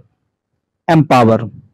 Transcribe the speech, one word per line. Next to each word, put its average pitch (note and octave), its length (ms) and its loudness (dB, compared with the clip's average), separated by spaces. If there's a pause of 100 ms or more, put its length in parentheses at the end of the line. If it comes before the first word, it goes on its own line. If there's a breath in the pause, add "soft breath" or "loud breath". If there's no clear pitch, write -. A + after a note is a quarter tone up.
(920)
एम्पावर। A#2+ 580 0 (260)